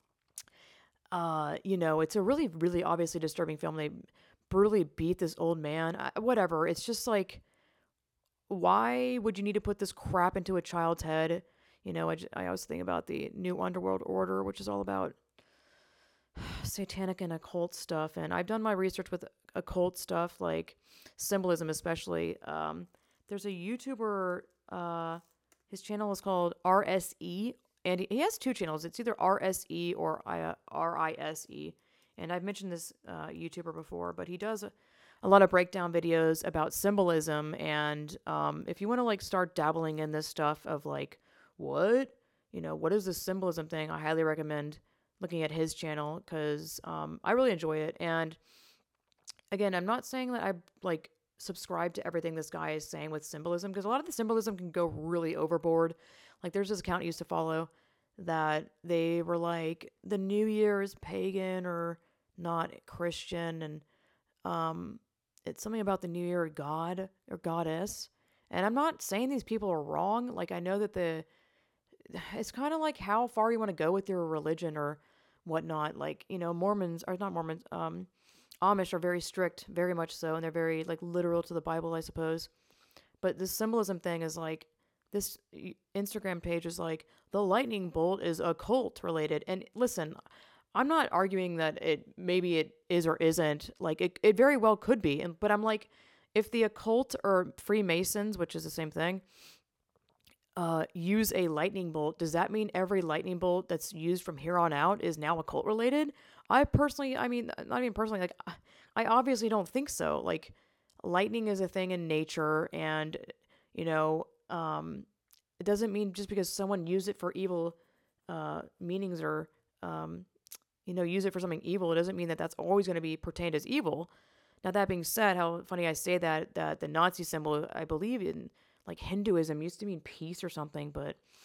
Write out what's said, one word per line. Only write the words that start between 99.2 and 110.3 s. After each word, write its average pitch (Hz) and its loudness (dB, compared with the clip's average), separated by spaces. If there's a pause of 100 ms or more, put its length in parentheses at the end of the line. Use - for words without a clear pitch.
uh, 165 0
use 196 2
a 180 4
lightning 170 0
bolt, 156 -2
does 165 0
that 170 2
mean 214 0
every 185 2
lightning 170 -2
bolt 180 2
that's - -4
used 175 -2
from 160 -8
here 170 0
on 170 4
out 160 4
is 165 0
now 156 0
occult - -2
related? 262 2 (380)
I 277 8
personally, 277 2
I 247 0
mean, 240 -2 (160)
not - -2
even 240 0
personally, 214 -2
like, 180 -2 (120)
I, 175 -10 (420)
I 226 2
obviously 233 4
don't 208 2
think 277 -2
so. - 0
Like, - -4 (500)